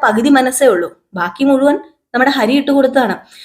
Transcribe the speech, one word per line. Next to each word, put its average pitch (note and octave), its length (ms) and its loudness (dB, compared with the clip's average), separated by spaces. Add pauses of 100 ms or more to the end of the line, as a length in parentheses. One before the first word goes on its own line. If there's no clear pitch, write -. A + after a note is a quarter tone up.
പകുതി A3+ 260 0
മനസ്സേ C4 380 2
ഉള്ളൂ, F3 320 -2 (140)
ബാക്കി F#3 300 -6
മുഴുവൻ C#4 360 2 (280)
നമ്മുടെ C4 240 -2
ഹരി B3+ 220 -2
ഇട്ട് C#4+ 180 0
കൊടുത്തതാണ്. C4 440 0 (300)